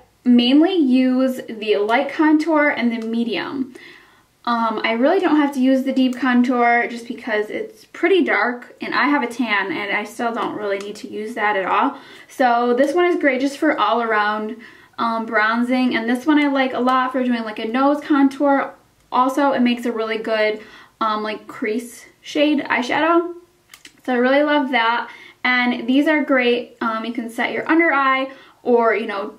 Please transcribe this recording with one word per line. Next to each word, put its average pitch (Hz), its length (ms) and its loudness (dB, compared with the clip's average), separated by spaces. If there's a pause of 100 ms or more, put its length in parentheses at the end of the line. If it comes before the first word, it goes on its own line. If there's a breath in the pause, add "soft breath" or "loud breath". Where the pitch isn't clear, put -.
(240)
mainly 254 500 4
use 254 760 2
the 214 280 -2
light 226 340 0
contour 311 580 2
and 233 240 0
the 226 140 -6
medium. 226 680 -4 (680 loud breath)
Um, 233 400 -2
I 226 80 0
really 285 280 2
don't 311 160 2
have 285 180 2
to 262 60 -2
use 262 240 2
the 262 80 -2
deep 254 260 0
contour 240 720 2
just 233 200 -12
because 214 400 -4
it's - 380 -12
pretty 359 360 2
dark, 226 600 -2
and - 120 -8
I 226 120 0
have 285 160 2
a 240 40 -2
tan, 208 460 -2
and 202 240 -4
I 208 80 -4
still 233 300 -6
don't 202 220 -4
really 202 220 -4
need 202 180 -10
to - 120 -14
use 214 260 -10
that 208 220 -2
at 190 80 -2
all. 208 320 0 (320 loud breath)
So 240 460 2
this 277 200 2
one 349 120 4
is 349 100 2
great 262 240 0
just 277 160 -2
for 302 220 0
all 220 240 0
around, 214 540 -2 (420 loud breath)
um, 226 280 -2
bronzing, 233 720 0
and 226 120 -2
this 247 180 -2
one 294 160 4
I 285 60 2
like 262 240 0
a 247 80 -4
lot 254 320 2
for 254 120 -2
doing, 240 200 0
like, 214 140 -8
a 226 80 -6
nose 277 360 2
contour. 277 720 2 (360)
Also, 269 420 2
it 254 80 0
makes 240 260 0
a 233 60 -2
really 220 260 -4
good, 214 420 0 (400 loud breath)
um, 214 220 -2
like, 214 240 -8
crease - 600 -8 (140)
shade 302 440 0
eyeshadow. 330 680 0 (720)
So 254 80 -4
I 247 40 0
really 262 260 4
love 294 280 0
that. 233 400 0 (320 loud breath)
And 247 440 -2
these 269 200 2
are 302 160 2
great. 240 580 0
Um, 226 240 -4
you 233 80 -8
can 233 160 -8
set - 240 -6
your 233 180 -6
under 330 220 2
eye 269 380 0 (320 loud breath)
or, 233 320 2
you 220 120 -4
know, 202 320 -8